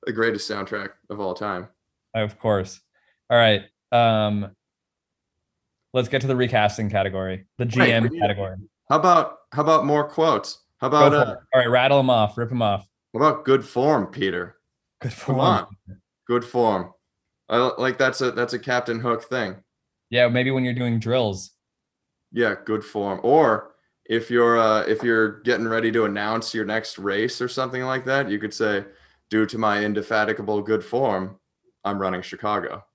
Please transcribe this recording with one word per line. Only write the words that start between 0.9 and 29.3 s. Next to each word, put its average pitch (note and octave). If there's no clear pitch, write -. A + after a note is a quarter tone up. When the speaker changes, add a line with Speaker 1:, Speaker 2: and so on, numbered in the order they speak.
Speaker 1:
of G#2
all F#2+
time. F#2+
Speaker 2:
Of G#2+
course. G2+
All A#2+
right. A2
Um, G#2+
let's B2+
get C#3
to B2
the C3
recasting A2
category, F#2+
the B2
Speaker 1:
Wait, A#2+
Speaker 2:
G B2
M A#2
Speaker 1:
we A#2
need G#2+
Speaker 2:
category. G2
Speaker 1:
How D3+
about, E3
how C#3+
about D#3
more D3
quotes? D3+
How C3
Speaker 2:
Go D3
Speaker 1:
about, C#3+
Speaker 2:
for D3
Speaker 1:
uh, -
Speaker 2:
it. -
All C3
right, A#2+
rattle C3
'em C3
off, A2
rip A#2
'em A#2+
off. G2+
Speaker 1:
What A#2
about D3
good C3
form, B2+
Peter? F2+
Speaker 2:
Good B2
Speaker 1:
Come -
Speaker 2:
form. C3
Speaker 1:
on. D3+
Good A#2+
form. G#2+
I A2+
li-, C3
like, B2+
that's C3
a, B2+
that's A#2+
a B2
Captain B2
Hook A#2
thing. A2
Speaker 2:
Yeah, A#2+
maybe B2+
when C3
you're B2
doing A#2+
drills. A2+
Speaker 1:
Yeah, A2
good G#2+
form. G2+
Or B2
if A2+
you're, A#2
uh, A2
if A2
you're A2
getting A2+
ready A2+
to A2+
announce G#2
your A2
next A2
race G2+
or B2
something B2+
like B2+
that, C3+
you G#2
could G#2
say, G#2